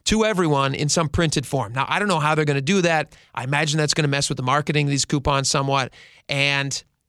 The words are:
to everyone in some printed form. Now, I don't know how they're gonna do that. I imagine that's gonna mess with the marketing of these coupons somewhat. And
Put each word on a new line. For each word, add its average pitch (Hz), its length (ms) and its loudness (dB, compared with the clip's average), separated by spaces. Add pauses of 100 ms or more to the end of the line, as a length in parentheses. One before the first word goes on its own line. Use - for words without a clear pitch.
to 214 200 2
everyone 151 520 2
in 147 120 -2
some 156 220 0
printed 156 340 0
form. 117 300 -4
Now, 135 160 -2
I 156 80 0
don't 202 100 0
know 175 120 2
how 151 160 2
they're 156 100 0
gonna 139 160 0
do 185 220 2
that. 160 320 0 (180)
I 120 100 -8
imagine 147 360 0
that's 151 160 0
gonna 151 120 0
mess 139 220 0
with 147 60 -4
the 135 80 -8
marketing 147 420 0
of 143 60 0
these 139 120 0
coupons 139 460 0
somewhat. 139 420 0 (380)
And 139 540 -2 (260)